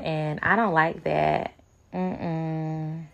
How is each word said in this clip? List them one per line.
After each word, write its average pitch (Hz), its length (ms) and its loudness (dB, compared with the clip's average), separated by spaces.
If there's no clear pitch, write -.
and 156 400 -2
I 175 140 4
don't 214 180 2
like 160 300 2
that. 151 500 2
Mm-mm. 160 1200 -4